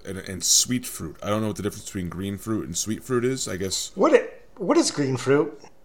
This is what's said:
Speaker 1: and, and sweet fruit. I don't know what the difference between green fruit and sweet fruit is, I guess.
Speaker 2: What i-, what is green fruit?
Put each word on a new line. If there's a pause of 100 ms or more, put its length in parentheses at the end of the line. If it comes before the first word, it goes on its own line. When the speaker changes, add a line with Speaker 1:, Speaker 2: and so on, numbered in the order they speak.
Speaker 1:
and,
and
sweet
fruit.
I
don't
know
what
the
difference
between
green
fruit
and
sweet
fruit
is,
I
guess.
Speaker 2:
What
i-, (280)
what
is
green
fruit? (240)